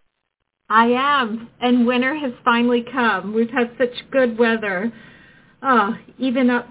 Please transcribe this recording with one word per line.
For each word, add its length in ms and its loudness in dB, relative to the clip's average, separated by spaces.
I 180 4
am, 600 -2
and 260 2
winter 280 0
has 180 -6
finally 480 2
come. 420 -2
We've 160 0
had 280 -2
such 340 -4
good 260 2
weather, 540 0
uh, 300 2
even 320 0
up 200 -2